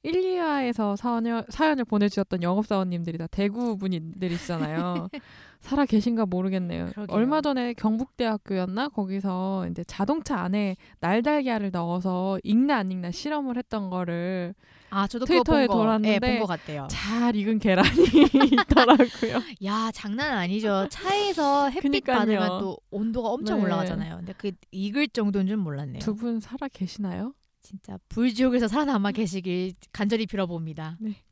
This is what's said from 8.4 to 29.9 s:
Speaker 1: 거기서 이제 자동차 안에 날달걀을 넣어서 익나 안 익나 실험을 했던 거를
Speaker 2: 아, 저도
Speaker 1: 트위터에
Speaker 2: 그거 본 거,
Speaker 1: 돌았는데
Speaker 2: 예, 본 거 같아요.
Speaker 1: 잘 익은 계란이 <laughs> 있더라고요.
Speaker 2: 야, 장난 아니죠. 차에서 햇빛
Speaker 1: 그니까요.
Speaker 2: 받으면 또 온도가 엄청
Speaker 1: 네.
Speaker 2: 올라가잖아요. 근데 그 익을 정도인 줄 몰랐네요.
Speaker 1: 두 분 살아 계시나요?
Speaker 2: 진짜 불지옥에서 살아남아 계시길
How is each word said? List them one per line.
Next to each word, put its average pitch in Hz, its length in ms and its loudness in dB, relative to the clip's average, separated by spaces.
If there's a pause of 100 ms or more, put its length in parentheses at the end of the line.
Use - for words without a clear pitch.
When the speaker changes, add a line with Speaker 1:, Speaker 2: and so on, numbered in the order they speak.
Speaker 1:
거기서 190 840 -4
이제 170 140 -8
자동차 269 540 -2
안에 185 380 -2 (240)
날달걀을 233 720 0
넣어서 180 720 -2
익나 254 340 4
안 190 120 -2
익나 180 200 -6
실험을 269 480 -4
했던 202 320 -6
거를 180 640 -4 (340)
Speaker 2:
아, 196 180 0
저도 240 200 -4
Speaker 1:
트위터에 302 400 4
Speaker 2:
그거 202 80 2
본 - 60 4
거, 220 40 4
Speaker 1:
돌았는데 220 300 4
Speaker 2:
예, 202 40 2 (200)
본 - 20 0
거 214 60 0
같아요. 151 440 -6
Speaker 1:
잘 233 460 0
익은 214 220 0
계란이 190 340 4
<laughs> 285 640 6
있더라고요. 240 840 6 (220)
Speaker 2:
야, 220 280 -2
장난 254 400 -4
아니죠. 196 560 0
차에서 330 800 2
햇빛 269 140 -4
Speaker 1:
그니까요. 277 380 2
Speaker 2:
받으면 214 280 2 (100)
또 196 200 -4 (120)
온도가 226 380 -2
엄청 247 300 -2
Speaker 1:
네. 196 80 2
Speaker 2:
올라가잖아요. 180 500 -2
근데 175 220 -10
그 202 120 -4 (220)
익을 208 360 -2
정도인 202 380 0
줄 214 120 -2
몰랐네요. 143 420 -6
Speaker 1:
두 156 140 -2
분 226 260 -4
살아 269 320 -10
계시나요? 190 600 -6 (280)
Speaker 2:
진짜 196 360 -16 (100)
불지옥에서 240 600 2
살아남아 226 440 0
계시길 185 640 -4 (180)